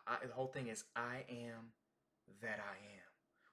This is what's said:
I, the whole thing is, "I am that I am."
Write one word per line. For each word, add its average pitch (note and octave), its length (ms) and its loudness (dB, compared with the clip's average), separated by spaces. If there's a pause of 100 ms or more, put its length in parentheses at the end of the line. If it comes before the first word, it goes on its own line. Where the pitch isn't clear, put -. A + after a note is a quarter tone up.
I, A#2+ 200 4
the A#2+ 60 -2
whole C3 160 4
thing C3 200 0
is, A2 160 -2 (120)
"I B2 320 2
am A#2 440 -4 (720)
that G#2+ 160 2
I G2+ 180 -2
am." G2+ 360 -14 (400)